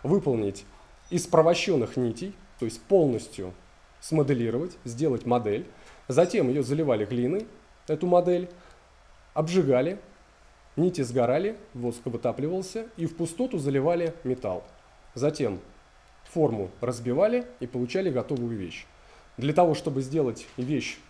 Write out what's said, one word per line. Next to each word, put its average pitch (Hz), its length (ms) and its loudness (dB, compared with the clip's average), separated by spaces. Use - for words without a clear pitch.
выполнить 127 600 0
из 175 160 -2
провощённых 160 720 4
нитей, 127 360 -4
то 120 60 -4
есть - 160 -6
полностью 113 720 2
смоделировать, 139 840 0
сделать 123 400 -2
модель. 117 400 0
Затем 165 420 4
её 139 140 2
заливали 127 420 2
глиной, 127 420 -2
эту 156 200 -2
модель, 180 420 4
обжигали, 156 680 2
нити 175 260 2
сгорали, 127 540 0
воск 120 320 -6
вытапливался, 156 840 -4
и 165 80 -2
в 165 100 -6
пустоту 180 420 -4
заливали 156 560 0
металл. 110 400 -4
Затем 123 460 -2
форму 117 440 0
разбивали 127 640 0
и 123 80 -8
получали 131 420 -2
готовую 120 480 -2
вещь. 90 280 -10
Для 139 160 -2
того, 170 220 6
чтобы 139 260 -4
сделать 131 460 -2
вещь 127 420 -4